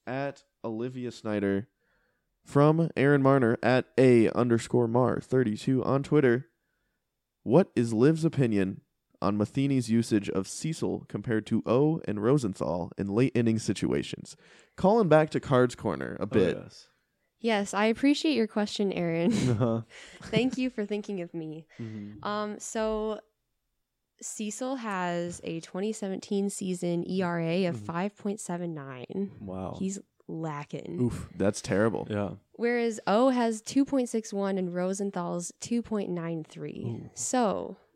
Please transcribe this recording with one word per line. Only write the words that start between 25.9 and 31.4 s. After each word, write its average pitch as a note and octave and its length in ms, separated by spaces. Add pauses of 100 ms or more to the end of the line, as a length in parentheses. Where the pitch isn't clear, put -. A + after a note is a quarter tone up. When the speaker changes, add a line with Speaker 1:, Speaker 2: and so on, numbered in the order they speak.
Speaker 3:
seventeen G3+ 580
season F3 580
E F#3 140
R E3+ 160
A E3+ 260
of E3 120
Speaker 2:
Mm-hmm. G#2 80
Speaker 3:
five F3 300
point G#3 240
seven F3 360
nine. C3+ 640
Speaker 2:
Wow. F#2 400
Speaker 3:
He's F#3+ 180 (300)
lacking. D#3+ 760
Speaker 2:
Oof. - 340
Speaker 1:
That's F#2+ 260